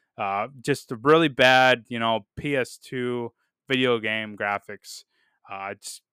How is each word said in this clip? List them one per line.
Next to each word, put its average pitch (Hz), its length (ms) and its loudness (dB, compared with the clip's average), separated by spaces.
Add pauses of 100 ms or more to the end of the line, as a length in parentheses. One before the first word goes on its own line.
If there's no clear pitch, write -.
(200)
Uh, 101 300 -4 (120)
just - 280 -4
the 127 80 -8
really 151 320 4
bad, 127 580 4
you 120 100 -8
know, 113 300 -2 (100)
P 147 180 -6
S 127 220 -4
two 123 540 -8 (360)
video 127 300 2
game 107 400 -6
graphics. 101 680 -8 (460)
Uh, 98 300 -12
just - 320 -18